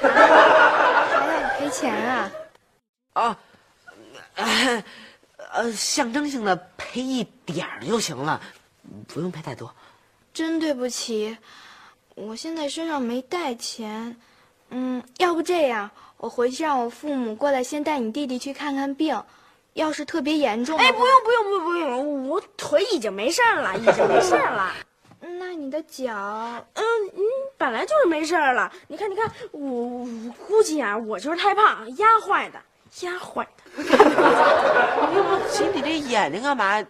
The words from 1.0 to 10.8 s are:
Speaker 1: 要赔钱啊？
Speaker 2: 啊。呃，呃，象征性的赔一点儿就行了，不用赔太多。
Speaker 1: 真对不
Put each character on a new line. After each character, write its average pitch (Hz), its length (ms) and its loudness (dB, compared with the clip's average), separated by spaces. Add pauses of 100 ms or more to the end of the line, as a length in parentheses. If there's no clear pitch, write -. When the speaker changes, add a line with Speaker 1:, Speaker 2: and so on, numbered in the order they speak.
Speaker 1:
要 - 60 -4 (100)
赔 285 120 -2
钱 254 240 -2
啊？ 220 360 -2 (840)
Speaker 2:
啊。 214 240 0 (1000)
呃， 220 460 0 (680)
呃， 226 200 -2
象 233 400 -2
征 294 160 -2
性 262 160 -4
的 185 120 2 (200)
赔 - 240 -8
一 262 240 -2 (200)
点 175 220 -6
儿 - 140 -14
就 190 180 -2
行 165 180 -4
了， 143 240 -4 (680)
不 - 120 -8
用 180 100 -4
赔 160 120 -14
太 139 120 -10
多。 117 200 -16 (580)
Speaker 1:
真 320 280 -4
对 311 120 0
不 254 160 -4